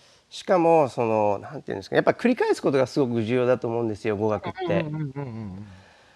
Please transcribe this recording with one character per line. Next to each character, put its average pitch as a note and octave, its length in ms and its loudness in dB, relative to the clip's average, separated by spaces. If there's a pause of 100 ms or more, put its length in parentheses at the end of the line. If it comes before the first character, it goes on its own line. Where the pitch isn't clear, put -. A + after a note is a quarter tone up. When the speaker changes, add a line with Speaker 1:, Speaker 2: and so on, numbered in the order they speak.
(300)
Speaker 1:
し - 140 -16
か F#3+ 160 4
も E3 300 4
そ A#2+ 160 -2
の、 G#2+ 340 2
な C3 160 -14
ん C#3 60 -10
て - 100 -10
い A2+ 40 -4
う - 20 -6
ん - 20 -8
で F#2+ 40 -10
す - 60 -20
か、 C#3 60 -2
や C#3+ 60 6
っ - 40 -8
ぱ E3 60 4
繰 - 180 -2
り B3 60 2
返 G#4+ 180 0
す - 80 -2
こ - 80 0
と C#3 80 2
が C3 80 4
す C3+ 140 -2
ご C3+ 80 2
く A#2 160 0
重 A2+ 120 0
要 B2 100 2
だ B2 120 4
と A#2+ 120 -4
思 A2+ 100 -2
う A#2+ 60 -2
ん - 20 -2
で G#2+ 80 -4
す - 140 -12
よ、 G#2 80 0
語 G#2+ 100 0
学 G#2+ 220 -2
っ - 20 -4
て。 - 140 -8
Speaker 2:
う - 20 -2
ん - 40 -2
う - 20 0
ん - 20 0
う D3+ 220 -4
ん D3+ 180 -6
う C#3+ 40 -8
ん C#3+ 40 -8
う - 0 -
ん。 G#2+ 420 -12 (500)